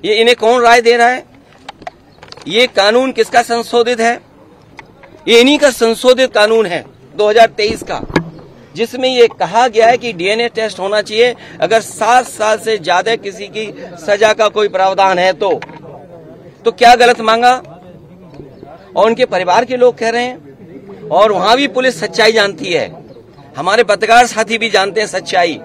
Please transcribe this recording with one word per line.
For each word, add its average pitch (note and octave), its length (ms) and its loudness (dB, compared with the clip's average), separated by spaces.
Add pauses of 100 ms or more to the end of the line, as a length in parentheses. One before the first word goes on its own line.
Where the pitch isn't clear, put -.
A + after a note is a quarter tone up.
ये, G#3 100 -2
इन्हें A3+ 220 2
कौन A#3 260 0
राय A#3 180 6
दे A#3 160 2
रहा A#3 120 4
है? B3+ 160 -4 (1200)
ये A3 180 2
कानून A#3 460 0
किसका A#3+ 300 0
संशोधित A#3 580 -2
है? A#3 200 -2 (1080)
ये A#3 120 6
इन्हीं C#4 180 2
का C#4+ 120 2
संशोधित B3 640 0
कानून A3 320 2
है D#3+ 180 -6 (320)
दो G#3 140 0
हज़ार A3+ 160 4
तेईस G#3+ 360 -4
का, D3+ 180 -8 (760)
जिसमें B3 320 -4
ये B3 200 4 (120)
कहा G#3 280 0
गया A3 180 2
है A#3+ 120 4
कि A#3 140 -8
डीएनए G#3 360 -4
टेस्ट A3 320 -8
होना G3+ 220 -4
चाहिए A3+ 320 0 (260)
अगर G#3+ 200 0
सात A#3+ 460 0
साल G#3+ 320 -4
से G#3+ 200 -4
ज्यादा F3+ 380 -2
किसी G3 300 -12
की G#3 360 -12 (240)
सजा G#3 260 2
का G#3+ 160 0
कोई G#3 200 -2
प्रावधान F#3+ 500 2
है F#3 140 2
तो। F3 280 -2 (1040)
तो A3+ 80 0
क्या A#3 220 6
गलत A#3+ 260 2
मांगा? A#3+ 420 2 (1300)
और F#3+ 100 2
उनके A3+ 180 0
परिवार F#3 400 0
के B3 120 -6
लोग B3 220 2
कह A3+ 120 -2
रहे A#3 120 -4
हैं, - 840 -14
और G3+ 240 2
वहां G3 240 2
भी C#4 120 -2
पुलिस B3+ 320 -2
सच्चाई A3 320 0
जानती G3 400 -2
है, A#2+ 320 -6 (520)
हमारे G3 280 0
पत्रकार A3 420 4
साथी A3+ 320 -4
भी A3 120 -4
जानते G3 300 0
हैं G#3+ 80 -4
सच्चाई। F3+ 560 -2